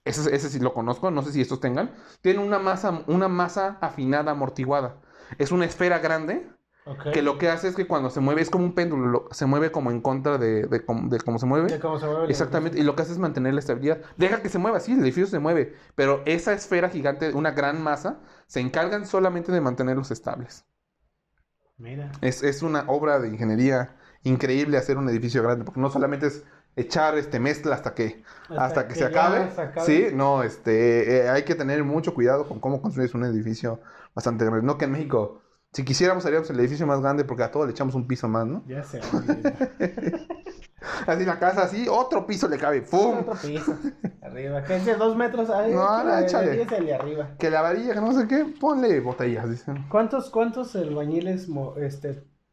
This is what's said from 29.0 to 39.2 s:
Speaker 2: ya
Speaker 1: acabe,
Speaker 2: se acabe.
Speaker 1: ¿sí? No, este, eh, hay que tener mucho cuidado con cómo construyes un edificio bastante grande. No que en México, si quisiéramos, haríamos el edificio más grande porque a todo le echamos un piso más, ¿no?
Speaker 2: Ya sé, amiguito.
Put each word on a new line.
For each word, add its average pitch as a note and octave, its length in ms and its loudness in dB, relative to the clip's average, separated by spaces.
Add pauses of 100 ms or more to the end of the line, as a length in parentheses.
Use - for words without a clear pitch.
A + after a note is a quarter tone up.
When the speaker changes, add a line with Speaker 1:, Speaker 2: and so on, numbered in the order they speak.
Speaker 2:
ya C3 60 2
Speaker 1:
acabe, F3+ 440 2
Speaker 2:
se F3 100 -6
acabe. E3 240 -4
Speaker 1:
¿sí? E3 280 6
No, C#3 300 2
este, A#2 840 4
eh, B2 40 2
hay C#3 140 2
que F3 120 0
tener D3 280 0
mucho D3+ 320 -2
cuidado C#3 320 4
con B2+ 120 -8
cómo C3+ 220 -2
construyes C3 320 -2
un A#2+ 120 -2
edificio A2+ 540 -2 (360)
bastante A2+ 300 0
grande. A2+ 200 2
No C#3 120 0
que D3 80 -2
en C3+ 60 0
México, B2+ 500 -2 (300)
si C#3 140 -6
quisiéramos, F3 400 2
haríamos D#3+ 240 0
el C3 100 -2
edificio D3 280 2
más C#3 140 2
grande C#3 240 2
porque B2 180 -2
a A2+ 80 -2
todo D3 140 0
le B2 60 -2
echamos C3 240 -2
un B2 120 -4
piso B2+ 200 -2
más, A2+ 180 0
¿no? C#3+ 220 -6
Speaker 2:
Ya C3+ 160 -10
sé, - 180 -14
amiguito. - 480 -2